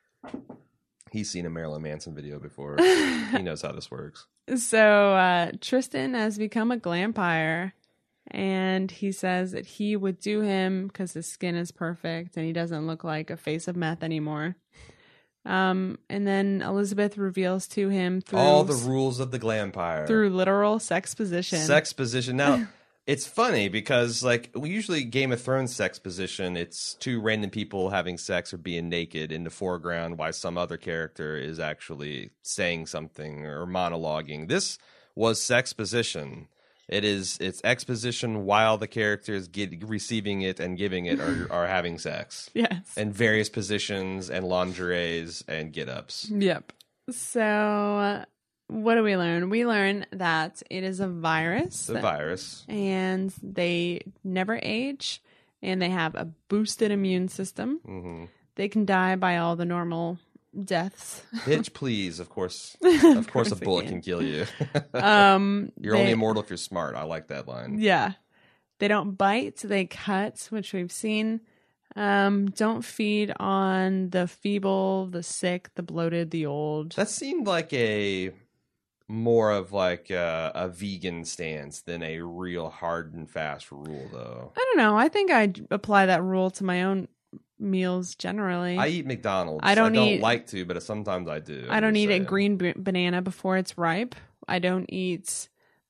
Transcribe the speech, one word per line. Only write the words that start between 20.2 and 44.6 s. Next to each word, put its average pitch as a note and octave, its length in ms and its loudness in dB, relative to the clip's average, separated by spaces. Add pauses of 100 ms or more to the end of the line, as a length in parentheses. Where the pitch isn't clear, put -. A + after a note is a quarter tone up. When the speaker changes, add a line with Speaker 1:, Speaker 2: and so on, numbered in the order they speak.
Speaker 2:
literal G3+ 500 4
sexposition. F3+ 800 -2
Speaker 1:
Sexposition. B2+ 760 2
Now, C3+ 300 4 (200)
Speaker 2:
<laughs> - 200 -20
Speaker 1:
it's C#3 200 0
funny F3+ 440 2
because, A#2 520 2
like, A#2+ 320 2
we C#3+ 140 -6
usually F#3+ 340 -2
Game B2+ 300 0
of A#2+ 80 0
Thrones C3 340 0
sexposition, F#2 840 -4
it's - 360 -8
two B2 260 -4
random G#2+ 300 0
people G2+ 400 -4
having F2+ 280 -2
sex F2+ 340 -4
or F2 60 -10
being E2+ 320 -6
naked E2 420 -4
in D#2+ 120 -6
the E2 60 -8
foreground E2+ 680 -4
while D#2 160 -4
some F2 240 -6
other E2+ 180 -4
character D#2+ 600 -6
is D#2 200 -8
actually D2 720 -8 (120)
saying E2+ 440 -2
something D2+ 600 -10
or D2+ 200 -8
monologuing. D#2+ 840 -4
This F3+ 280 -2 (400)
was A2 240 2
sexposition. G2+ 1080 -2 (400)
It G2+ 160 0
is, G2 360 0
it's F#2 240 -4
exposition A#2+ 800 -2
while A2 320 6
the G#2 120 -6
characters G#2 580 -2
get, F2 420 -8
receiving G#2 540 -4
it F#2+ 180 -2
and F2+ 160 -4
giving F#2 300 -2
it F2+ 140 0
are, F2+ 280 -2
Speaker 2:
<laughs> - 20 -10
Speaker 1:
are F2 180 0
having F2 300 -2
sex. - 540 -10
Speaker 2:
Yes. G#3 440 -2
Speaker 1:
In G#2+ 160 -2
various G#2+ 360 2
positions F#2+ 800 -4
and F2+ 160 -4
lingeries F2 1040 -2